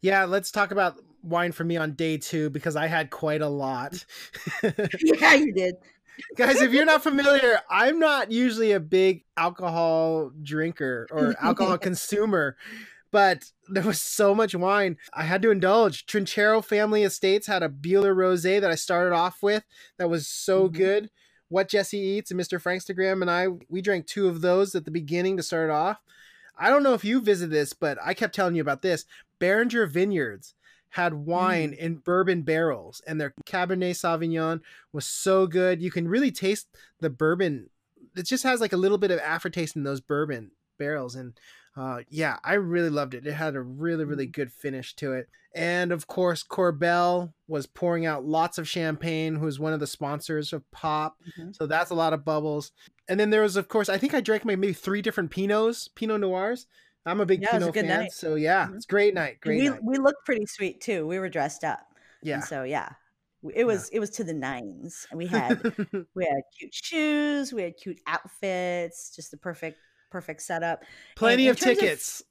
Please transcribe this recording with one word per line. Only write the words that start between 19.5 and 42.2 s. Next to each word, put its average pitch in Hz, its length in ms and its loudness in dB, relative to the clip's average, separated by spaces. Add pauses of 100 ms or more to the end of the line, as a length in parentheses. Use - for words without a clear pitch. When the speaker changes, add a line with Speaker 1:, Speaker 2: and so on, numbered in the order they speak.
Speaker 1:
that 175 120 0
was 165 180 -2
so 190 400 2
Speaker 2:
Mm-hmm. 165 100 -4
Speaker 1:
good. 202 320 2 (380)
What 185 200 0
Jesse 202 300 0
Eats 202 320 -2
and 180 80 -4
Mister 180 220 -4
Frankstagram 190 640 -2
and 175 100 0
I, 180 160 2 (220)
we 185 120 -4
drank 185 240 0
two 196 220 0
of 170 140 0
those 185 340 4
at 160 100 -4
the 160 60 -10
beginning 175 460 -2
to 170 60 -4
start 160 280 0
off. 165 260 0 (580)
I 185 140 2
don't 285 140 6
know 262 100 6
if 196 100 0
you 240 180 2
visited 190 300 2
this, 151 220 0
but 147 320 -2
I 175 80 -2
kept 208 220 -4
telling 180 180 2
you 165 80 0
about 139 220 -2
this. 180 220 0 (340)
Behringer 214 500 2
Vineyards 151 640 -2 (360)
had 175 260 -2
wine 165 560 0
Speaker 2:
Mm. 143 60 -16
Speaker 1:
in 165 180 -4
bourbon 180 480 0
barrels, 143 640 -2
and 156 120 -6
their 143 140 -4 (140)
Cabernet 180 480 -2
Sauvignon 165 640 -2 (340)
was 147 140 -6
so 190 400 2
good. 180 340 2
You 180 80 -2
can 170 180 -4
really 240 240 2
taste 196 360 -4 (320)
the 160 100 -2
bourbon. 151 600 0 (460)
It 180 120 -10
just 254 160 -2
has, 254 180 2
like, 214 120 0
a 185 40 0
little 196 220 2
bit 196 120 0
of 170 80 0
aftertaste 165 560 -4
in 147 80 -4
those 139 180 -6
bourbon 143 500 -4 (260)
barrels. 143 380 -6
And, 127 240 -16 (380)
uh, 131 320 -8
yeah, 151 340 -2